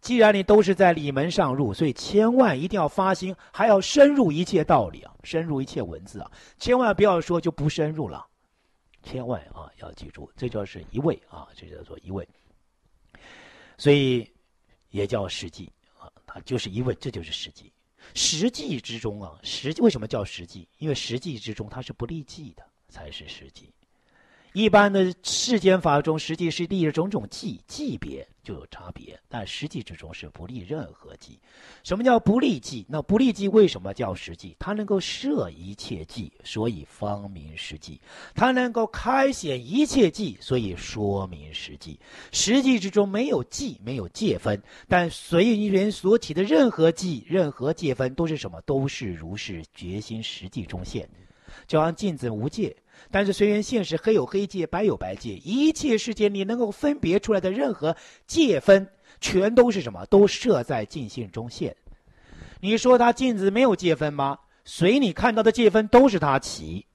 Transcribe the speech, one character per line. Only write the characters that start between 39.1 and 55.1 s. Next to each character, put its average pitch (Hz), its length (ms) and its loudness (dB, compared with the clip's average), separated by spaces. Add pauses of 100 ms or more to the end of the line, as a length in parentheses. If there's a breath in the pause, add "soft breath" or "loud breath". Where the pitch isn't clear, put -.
显 135 340 -6
一 233 220 0
切 233 240 4
记， 147 300 -8
所 - 180 -2
以 101 180 -4
说 98 520 -4
明 78 260 -16
实 - 220 -12
际。 - 240 -18 (320 loud breath)
实 240 280 2
际 254 200 4
之 190 100 -6
中 202 180 2
没 214 200 -2
有 180 160 -2
记， - 400 -10
没 120 100 -8
有 98 140 -8
界 151 280 -2
分， 104 240 -2 (280 loud breath)
但 175 200 2
随 190 500 2
缘 202 340 2
所 196 260 2
起 - 160 -6
的 170 80 0
任 269 260 4
何 165 220 4
记， 165 380 -4
任 160 240 0
何 139 200 -4
界 147 220 -2
分 131 220 -2
都 170 100 -2
是 160 100 -4
什 101 140 -10
么？ 82 120 -16
都 135 260 -2
是 110 260 -8
如 80 220 -12
是 85 360 -12
觉 92 280 -10
心 113 200 -10
实 - 280 -12
际 98 160 -8
中 90 200 -10
现。 - 240 -8 (580 soft breath)
就 156 140 2
像 165 140 0
镜 180 220 -4
子 123 140 -6
无 110 180 -4
界， - 260 -6 (360 soft breath)
但 196 160 0
是 196 60 0
随 208 160 2
缘 208 140 2
现 214 220 -2
实 160 120 -4
黑 220 180 2
有 151 100 2
黑 196 220 -4
界， 175 200 -6
白 180 180 -4
有 156 120 2
白 92 200 -8